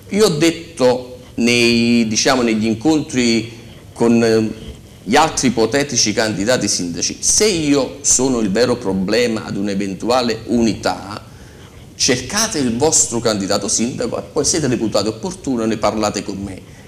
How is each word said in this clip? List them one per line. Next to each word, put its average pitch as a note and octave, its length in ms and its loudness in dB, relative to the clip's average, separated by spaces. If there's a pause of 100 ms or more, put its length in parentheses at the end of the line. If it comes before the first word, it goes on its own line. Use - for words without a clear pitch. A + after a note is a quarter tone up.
(100)
Io G#3 160 4
ho E3+ 100 0
detto B2+ 840 0 (160)
nei, A#2 720 4
diciamo, B2 360 2
negli A2 240 2
incontri A#2 840 0 (420)
con, A#2 300 4
eh, A2 280 4 (520)
gli G#2 140 0
altri D3+ 320 2
ipotetici A2+ 640 0
candidati G#2+ 560 0
sindaci, F2 520 -4
se - 260 2
io D3 560 0
sono B2 380 0
il G#2 100 0
vero A#2+ 260 0
problema G#2 680 -2
ad G#2 120 -8
un'eventuale G2+ 880 -2
unità, G2 800 -2 (680)
cercate - 640 -2
il B2 180 -2
vostro C#3+ 420 0
candidato G#2 480 -2
sindaco A#2 520 -2
e - 40 -8
poi, - 220 -4
se E3+ 220 0
reputati G#2+ 420 0
opportuno, B2+ 560 -4
ne A2 120 0
parlate G#2 460 -2
con G2 140 -8
me. F#2+ 520 -12